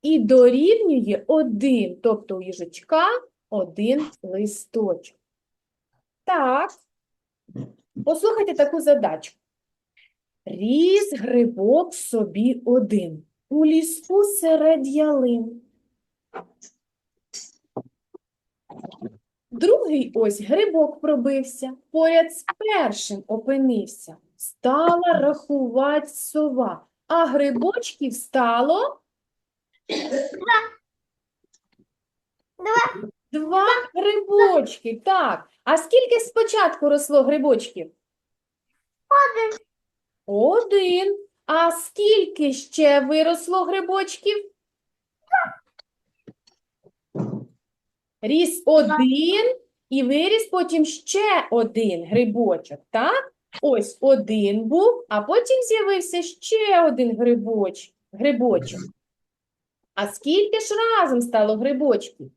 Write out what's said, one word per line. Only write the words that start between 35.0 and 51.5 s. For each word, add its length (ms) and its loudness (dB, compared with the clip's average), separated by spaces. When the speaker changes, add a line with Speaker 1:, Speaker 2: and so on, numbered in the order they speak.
Speaker 1:
так. 440 -2
А 140 2
скільки 420 2
спочатку 680 0
росло 340 2
грибочків? 680 -2
Speaker 2:
Один. 500 0
Speaker 1:
Один. 960 0
А 260 2
скільки 840 0
ще 460 2
виросло 640 0
грибочків? 880 -4
Ріс 420 0
Speaker 2:
Два. 100 4
Speaker 1:
один 840 2
і 140 -2
виріс 420 0
потім 400 0
ще 680 -2